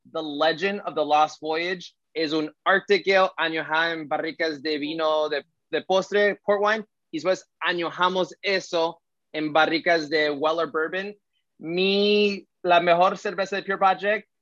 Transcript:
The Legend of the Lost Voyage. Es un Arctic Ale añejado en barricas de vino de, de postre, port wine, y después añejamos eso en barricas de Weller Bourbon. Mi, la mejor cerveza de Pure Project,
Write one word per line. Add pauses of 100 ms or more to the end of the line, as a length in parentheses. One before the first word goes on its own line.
(120)
The
Legend
of
the
Lost
Voyage. (200)
Es
un (100)
Arctic
Ale
añejado
en
barricas
de
vino
de, (240)
de
postre,
port
wine, (240)
y
después (100)
añejamos
eso (340)
en
barricas
de
Weller
Bourbon. (420)
Mi, (160)
la
mejor
cerveza
de
Pure
Project, (140)